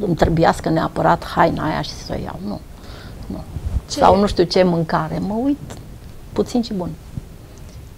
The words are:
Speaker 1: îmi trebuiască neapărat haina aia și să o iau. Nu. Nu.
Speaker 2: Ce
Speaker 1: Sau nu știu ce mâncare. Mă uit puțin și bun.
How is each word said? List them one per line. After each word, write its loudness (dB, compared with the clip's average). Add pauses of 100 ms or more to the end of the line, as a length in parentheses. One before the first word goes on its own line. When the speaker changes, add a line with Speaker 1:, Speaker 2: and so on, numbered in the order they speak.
Speaker 1:
îmi 0
trebuiască 4
neapărat 2
haina 2
aia 0
și -8
să -8
o -6
iau. -8
Nu. -6 (680)
Nu. -8 (500)
Speaker 2:
Ce -6
Speaker 1:
Sau 8
nu 6
știu 4
ce 4
mâncare. 2
Mă -2
uit 0 (760)
puțin 0
și -6
bun. -4 (1080)